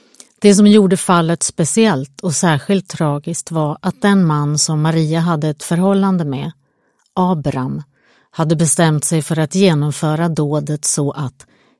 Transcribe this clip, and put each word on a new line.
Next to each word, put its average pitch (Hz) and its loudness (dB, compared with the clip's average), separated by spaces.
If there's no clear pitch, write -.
Det 202 6
som 208 6
gjorde 202 6
fallet 170 0
speciellt 165 -2
och 170 -4
särskilt 180 0
tragiskt 151 -4
var 156 -2
att - -6
den 196 4
man 147 0
som 151 -2
Maria 160 0
hade 160 -2
ett 151 -6
förhållande 190 0
med, 143 -6
Abram, 147 -4
hade 160 0
bestämt 156 0
sig 160 -2
för 156 -4
att 156 -4
genomföra 160 0
dådet 151 -4
så 143 -2
att - -10